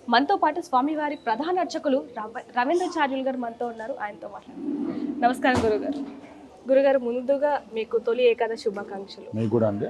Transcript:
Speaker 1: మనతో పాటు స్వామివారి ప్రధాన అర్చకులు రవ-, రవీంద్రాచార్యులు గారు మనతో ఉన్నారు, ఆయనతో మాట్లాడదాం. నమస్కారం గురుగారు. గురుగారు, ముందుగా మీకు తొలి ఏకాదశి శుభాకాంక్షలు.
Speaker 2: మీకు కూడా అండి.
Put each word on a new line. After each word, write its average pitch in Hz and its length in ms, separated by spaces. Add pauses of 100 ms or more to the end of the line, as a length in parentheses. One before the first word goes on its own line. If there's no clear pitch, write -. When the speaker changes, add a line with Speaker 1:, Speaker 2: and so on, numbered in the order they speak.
Speaker 1:
మనతో 277 280
పాటు 311 240
స్వామివారి 294 560
ప్రధాన 339 440
అర్చకులు 302 440 (140)
రవ-, 220 200
రవీంద్రాచార్యులు 277 840
గారు 254 140
మనతో 233 300
ఉన్నారు, 226 360
ఆయనతో 208 260
మాట్లాడదాం. - 920
నమస్కారం 247 440
గురుగారు. 214 340 (720)
గురుగారు, 269 280
ముందుగా 262 640 (120)
మీకు 220 240
తొలి 240 320
ఏకాదశి 226 320
శుభాకాంక్షలు. 196 760
Speaker 2:
మీకు 110 140
కూడా 110 180
అండి. 104 220